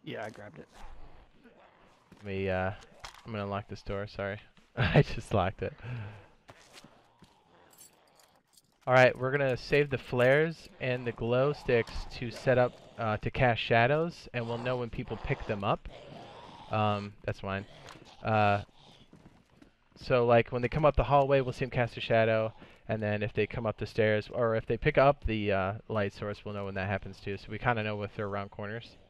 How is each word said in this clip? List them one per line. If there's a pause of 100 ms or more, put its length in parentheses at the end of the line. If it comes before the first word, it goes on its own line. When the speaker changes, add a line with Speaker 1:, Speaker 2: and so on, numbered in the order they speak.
Speaker 1:
Yeah,
I
grabbed
it. (1500)
Speaker 2:
Let
me,
uh, (520)
I'm
gonna
unlock
this
door,
sorry. (200)
<laughs>
I
just
locked
it. (3250)
All
right,
we're
gonna
save
the
flares (120)
and
the
glow
sticks (260)
to
set
up, (260)
uh,
to
cast
shadows,
and
we'll
know
when
people
pick
them
up. (840)
Um, (100)
that's
mine. (580)
Uh, (1400)
so,
like,
when
they
come
up
the
hallway,
we'll
see
'em
cast
a
shadow, (340)
and
then
if
they
come
up
the
stairs,
or
if
they
pick
up
the,
uh, (140)
light
source,
we'll
know
when
that
happens
too,
so
we
kinda
know
if
they're
around
corners. (140)